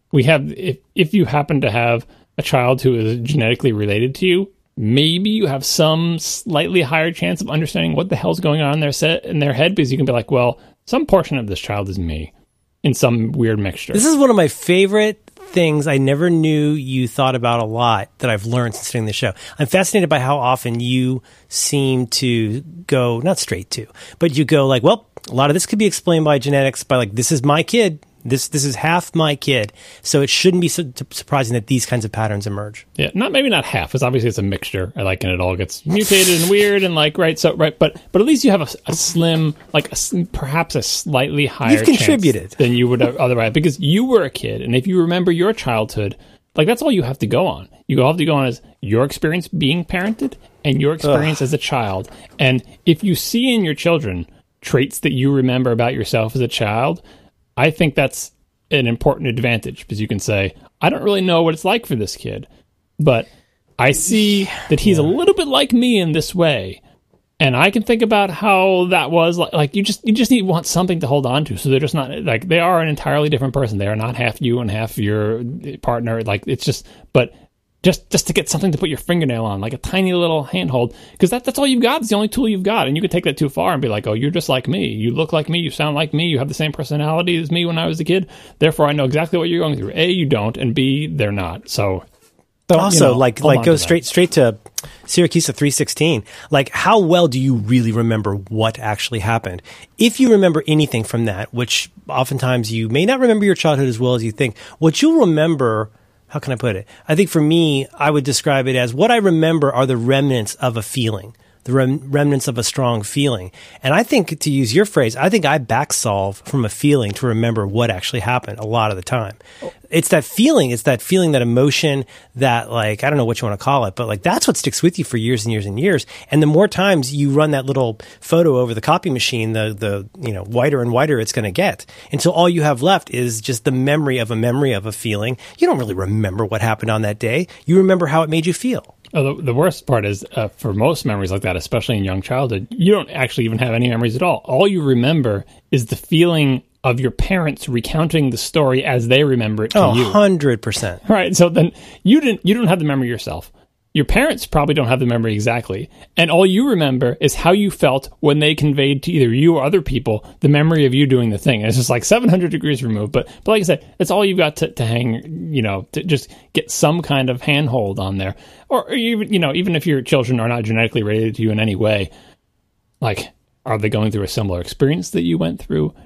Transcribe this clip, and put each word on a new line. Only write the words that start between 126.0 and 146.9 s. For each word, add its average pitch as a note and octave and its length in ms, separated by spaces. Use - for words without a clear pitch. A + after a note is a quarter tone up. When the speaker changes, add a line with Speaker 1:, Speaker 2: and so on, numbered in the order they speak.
Speaker 2:
And D3+ 100
the D3+ 60
more E3 200
times E3+ 460
you C#3+ 180
run D3+ 200
that C3+ 140
little C3 340
photo E3 380
over B2 160
the A2 80
copy E3 300
machine, A2+ 420
the, A2 240
the, G2+ 320
you A2 60
know, F#2 120
whiter B2 360
and A#2+ 100
whiter C3+ 280
it's A2 120
gonna G#2+ 200
get, E3+ 340
until - 200
all F3 180
you E3+ 140
have C#3+ 180
left F3+ 300
is A#2+ 280
just A#2 260
the D3 60
memory C3+ 460
of A#2 140
a A#2 40
memory A#2+ 380
of G2 140
a G#2+ 40
feeling. A2 460
You E4+ 80
don't D4 100
really G#2+ 160
remember G2 520
what G2+ 160
happened A2 280
on A2 140
that G#2+ 160
day. B2+ 280
You E3+ 120
remember F#3+ 300
how E3 160
it D#3 80
made D#3+ 160
you F3 60
feel. - 420
Speaker 1:
Oh, C#3+ 220
the, F3 80
the B2+ 100
worst D#3+ 320
part A2+ 200
is, G2+ 200
uh, A2 120
for - 260
most C3 320
memories G2 260
like G2 120
that, F#2 120
especially A2 440
in G2 40
young F#2+ 200
childhood, B2 480
you G3+ 200
don't F3+ 200
actually B2+ 340
even A2+ 140
have B2 160
any B2 140
memories A#2 260
at B2+ 80
all. E3 220
All D#3 220
you F#3+ 140
remember B2+ 640
is C3 160
the - 100
feeling D#3+ 680
of B2 160